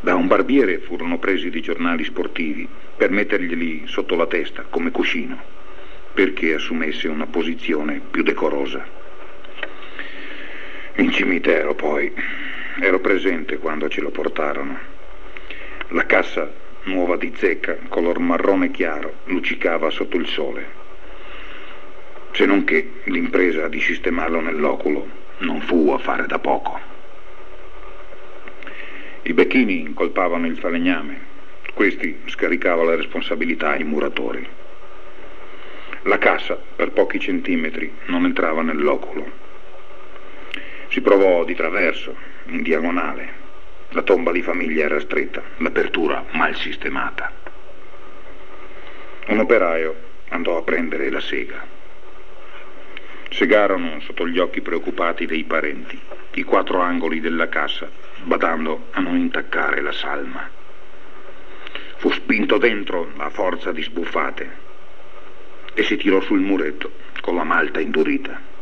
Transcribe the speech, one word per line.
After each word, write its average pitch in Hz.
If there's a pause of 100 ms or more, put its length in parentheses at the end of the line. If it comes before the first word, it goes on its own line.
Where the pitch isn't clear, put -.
Da 92
un 90
barbiere 101
furono 85
presi 90
dei 85
giornali 85
sportivi - (280)
per 95
metterglieli 87
sotto 95
la 82
testa -
come 85
cuscino, 85 (720)
perché 82
assumesse 80
una 78
posizione 80
più -
decorosa. 71 (2000)
In -
cimitero, 82
poi, 73 (680)
ero 95
presente 90
quando 78
ce -
lo 73
portarono. 73 (960)
La -
cassa 92 (360)
nuova 90
di 82
zecca, 85 (120)
color 85
marrone 87
chiaro, 78
luccicava 82
sotto -
il 80
sole. - (1500)
Se 101
non 98
che 80
l'impresa 85
di 78
sistemarlo 85
nell'oculo 76 (300)
non 78
fu 78
affare 65
da -
poco. - (2500)
I -
becchini 104
incolpavano 85
il 80
falegname, 85 (420)
questi 87
scaricava 85
la 82
responsabilità 80
ai 71
muratori. 71 (1600)
La 101
cassa, 90
per -
pochi 95
centimetri, 82 (140)
non 87
entrava 82
nell'oculo. 73 (1500)
Si -
provò 95
di 87
traverso, 87 (320)
in 82
diagonale. 80 (480)
La 85
tomba 90
di 87
famiglia 82
era 76
stretta, 71 (140)
l'apertura 80
mal 78
sistemata. - (2000)
Un 107
operaio 85 (320)
andò 85
a 80
prendere 76
la 67
sega. - (1600)
Segarono 95
sotto -
gli 85
occhi -
preoccupati 85
dei 80
parenti 76 (360)
i -
quattro 95
angoli 85
della 82
cassa, 76 (320)
badando 82
a -
non 87
intaccare 76
la 71
salma. - (1500)
Fu -
spinto -
dentro 98
a 73
forza 90
di 78
sbuffate 76 (1200)
e 107
si 104
tirò 95
sul 95
muretto 92 (280)
con -
la 82
malta 80
indurita. -